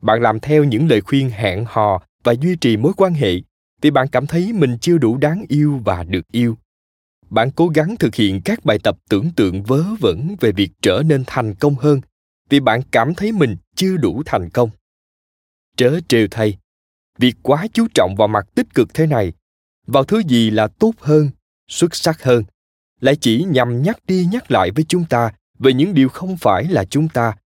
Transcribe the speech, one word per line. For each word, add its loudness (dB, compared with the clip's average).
Bạn 2
làm 2
theo 2
những 0
lời 4
khuyên -2
hẹn -4
hò 0
và 2
duy 0
trì 0
mối 0
quan 2
hệ -2
vì 4
bạn 0
cảm -2
thấy -2
mình 0
chưa 2
đủ 2
đáng -2
yêu 0
và -4
được -6
yêu. 0
Bạn 0
cố 0
gắng 0
thực -2
hiện -2
các -4
bài 2
tập -2
tưởng -2
tượng 0
vớ 0
vẩn -2
về 0
việc -2
trở 2
nên 2
thành -6
công 0
hơn 0
vì 2
bạn 0
cảm 0
thấy -4
mình 0
chưa 0
đủ -2
thành -4
công. 0
Trớ 0
trêu 2
thay, -4
việc 2
quá 0
chú 0
trọng 2
vào 4
mặt -2
tích -2
cực 2
thế 0
này, 0
vào 2
thứ 0
gì 2
là 0
tốt 0
hơn, 2
xuất -2
sắc -4
hơn, 2
lại 4
chỉ 0
nhằm 0
nhắc -2
đi 0
nhắc -6
lại 2
với -2
chúng 0
ta -2
về 4
những 0
điều 4
không -8
phải 0
là 0
chúng -2
ta -2